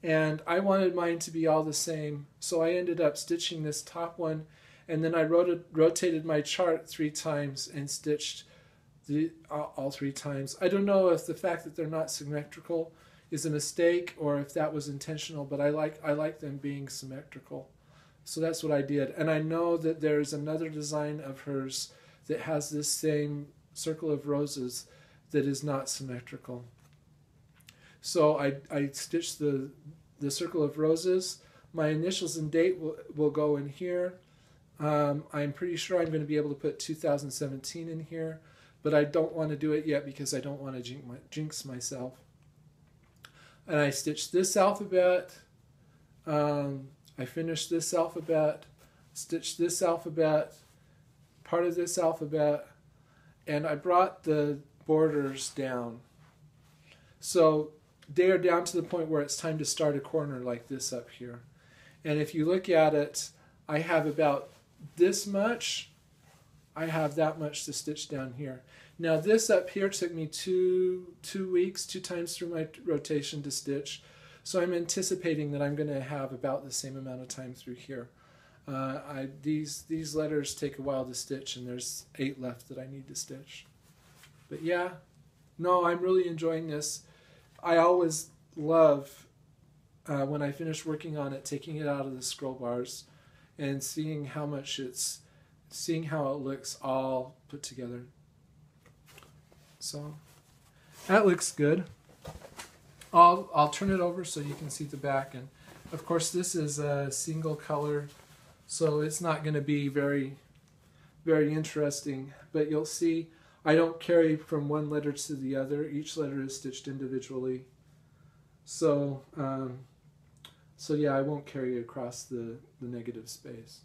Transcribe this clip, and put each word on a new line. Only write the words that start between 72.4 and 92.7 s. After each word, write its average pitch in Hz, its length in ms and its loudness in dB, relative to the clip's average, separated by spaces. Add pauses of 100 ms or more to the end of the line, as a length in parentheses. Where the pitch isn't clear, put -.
my 160 200 -4 (180)
rotation 151 580 -2
to 139 80 -6
stitch. - 500 -6 (420)
So 180 180 0
I'm 180 120 0
anticipating 170 800 -2
that 143 100 -2
I'm 143 140 0
gonna 147 240 -2
have 135 320 -6
about 135 320 -4
the 139 80 -12
same 135 260 -6
amount 131 240 -10
of 127 60 -14
time 127 260 -12
through 127 220 -12
here. 120 340 -12 (580)
Uh, 135 400 -4
I, 135 200 -8 (140)
these, 151 480 -4
these 160 260 -4
letters 151 400 0
take 139 240 -6
a - 20 -8
while 135 240 -2
to 127 80 -10
stitch, 131 440 -6
and 123 100 -10
there's 123 380 -8 (120)
eight 131 240 -4
left 123 280 -10
that 131 100 -10
I 131 80 -12
need 139 220 -14
to 135 60 -12
stitch. - 500 -12 (840)
But 147 140 -10
yeah, 175 280 0 (640)
no, 180 280 4
I'm 175 140 4
really 185 280 4
enjoying 165 400 -2
this. 151 360 -4 (580)
I 170 140 4
always 170 540 6 (260)
love, 156 720 6 (800)
uh, 139 180 0
when 147 160 -2
I 143 120 -2
finish 160 320 -6
working 151 320 -4
on 139 160 -4
it, 135 100 -10
taking 151 320 -6
it 151 120 -4
out 139 180 -2
of 135 100 -8
the 127 60 -12
scroll 131 320 -6
bars 123 500 -6 (540)